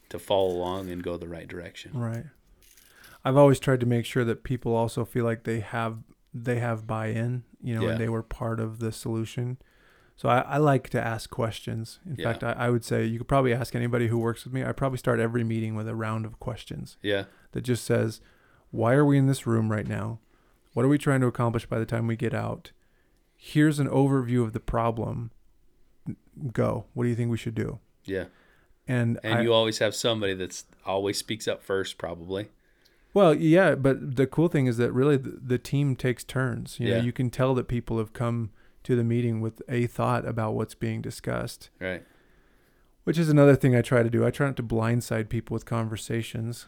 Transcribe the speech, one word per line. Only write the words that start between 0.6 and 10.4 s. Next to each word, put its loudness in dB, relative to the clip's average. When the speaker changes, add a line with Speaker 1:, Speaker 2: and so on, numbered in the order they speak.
Speaker 1:
and -8
go -6
the -12
right -14
direction. -14
Speaker 2:
Right. -6
I've 2
always 8
tried 2
to 0
make 2
sure 0
that -2
people -2
also 0
feel -2
like -2
they -2
have, -6
they -2
have -2
buy-in, -2
you -4
know, -2
Speaker 1:
Yeah. 0
Speaker 2:
and 0
they 0
were -2
part -6
of -6
the -4
solution. -6
So 0
I, 4